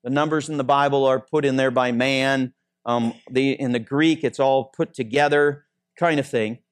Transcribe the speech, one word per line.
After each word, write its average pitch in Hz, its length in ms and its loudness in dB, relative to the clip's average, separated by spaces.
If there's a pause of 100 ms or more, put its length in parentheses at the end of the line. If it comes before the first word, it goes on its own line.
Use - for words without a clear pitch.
The 123 60 -8
numbers 151 400 -2
in 151 80 -6
the 139 60 -2
Bible 139 420 2
are 131 140 2
put 151 260 -4
in 131 100 2
there 131 160 2
by 127 200 0
man. 131 600 0 (320)
Um, 117 280 -2 (180)
the, 135 220 0
in 131 180 -4
the 120 80 0
Greek, 151 460 0
it's 123 160 -2
all 135 240 2
put - 280 -6
together 143 720 0 (320)
kind 165 220 0
of - 80 -4
thing. 113 320 -4 (120)